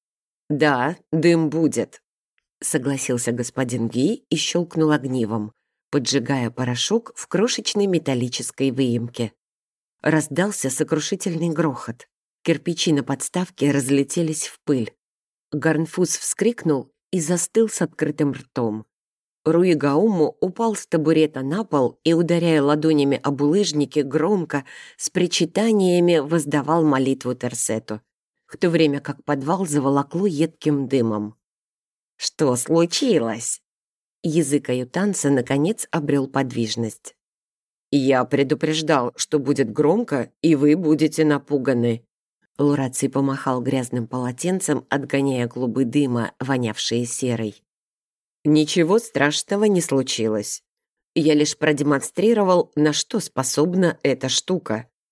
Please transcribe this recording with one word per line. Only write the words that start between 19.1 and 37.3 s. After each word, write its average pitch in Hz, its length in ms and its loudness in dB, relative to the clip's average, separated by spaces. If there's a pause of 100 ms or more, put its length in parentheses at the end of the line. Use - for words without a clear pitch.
Руи 170 300 4
Гауму 151 680 2
упал 208 340 -2
с - 100 -12
табурета 156 560 2
на 160 220 -4
пол 135 400 0
и, 165 100 4
ударяя 165 480 2
ладонями 147 640 2
об 143 120 0
булыжники, 147 640 0
громко, 151 680 -2 (320)
с - 120 -8
причитаниями 175 1080 2
воздавал 147 680 0
молитву 131 500 0
Терсету, 113 680 -6 (440)
в - 120 -20
то 180 120 2
время 151 300 2
как - 240 -10
подвал 147 420 -2
заволокло 143 600 0
едким 147 640 -2
дымом. 110 480 -2 (800)
"Что 131 380 0
случилось?" 170 1040 0 (640)
Язык 147 460 0
аютанца, 143 600 -2
наконец, 139 640 0
обрел 143 360 0
подвижность. 117 880 -4 (760)